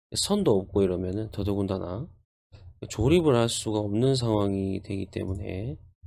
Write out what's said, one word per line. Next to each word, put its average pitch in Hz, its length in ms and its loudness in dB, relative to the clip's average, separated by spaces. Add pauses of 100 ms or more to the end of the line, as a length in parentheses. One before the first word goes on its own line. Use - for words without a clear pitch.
(160)
선도 185 420 2
없고 98 260 0
이러면은 92 480 -2
더더군다나 98 760 -4 (840)
조립을 151 460 4
할 117 140 4
수가 107 300 -2
없는 107 360 2
상황이 101 680 0
되기 95 220 -6
때문에 95 720 -6 (300)